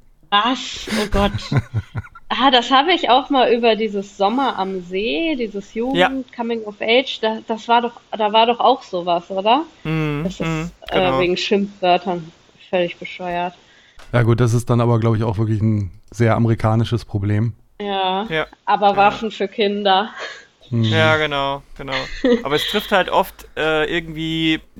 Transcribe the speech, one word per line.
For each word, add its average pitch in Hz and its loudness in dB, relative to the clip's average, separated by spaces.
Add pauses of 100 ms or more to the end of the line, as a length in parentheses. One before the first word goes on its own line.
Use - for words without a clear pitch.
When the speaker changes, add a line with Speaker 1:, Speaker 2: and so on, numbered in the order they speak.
(300)
Speaker 1:
Was? 226 0 (120)
Oh 208 -2
Gott. 202 2 (180)
Speaker 2:
<laughs> 139 0 (720)
Speaker 1:
Ah, 247 4
das 240 2
habe 277 4
ich 339 0
auch 277 4
mal 254 4
über 233 4
dieses 202 -4
Sommer 233 0
am 190 -6
See, 254 -4
dieses 208 -8
Jugend, 240 -4
Speaker 3:
Ja. 185 2 (240)
Speaker 1:
Coming 233 -6
of 208 -12
Age, 247 0
da, 220 -2 (100)
das 220 -8
war 233 4
doch, 233 -6 (160)
da 208 0
war 226 6
doch 233 0
auch 247 2
sowas, 175 -4
oder? 214 2 (180)
Speaker 3:
Mhm, 156 -2
Speaker 1:
Das 180 -4
ist, 170 -6
Speaker 3:
mhm, 165 -4 (200)
Speaker 1:
äh, - -2
Speaker 3:
genau. 180 2
Speaker 1:
wegen 180 2
Schimpfwörtern 180 0 (400)
völlig 175 -2
bescheuert. 180 -8 (580)
Speaker 2:
Ja 123 2
gut, 113 4
das 117 2
ist 120 -2
dann 120 2
aber, 117 2
glaub 113 2
ich, 110 -2
auch 107 -2
wirklich 110 -2
ein 107 0 (220)
sehr 113 2
amerikanisches 113 2
Problem. 104 -2 (300)
Speaker 1:
Ja, 196 -2
Speaker 3:
Ja. 156 -2 (180)
Speaker 1:
aber 202 2
Speaker 3:
Ja. 190 0
Speaker 1:
Waffen 202 2
für 196 -4
Kinder. 202 0 (600)
Speaker 2:
Mhm. 117 0
Speaker 3:
Ja, 156 4
genau, 139 -2 (120)
genau. 135 -8 (280)
Speaker 1:
<laughs> 240 2
Speaker 3:
Aber 143 -2
es 147 0
trifft - -4
halt 185 2
oft, - -2
äh, 156 0
irgendwie, 160 -2 (180)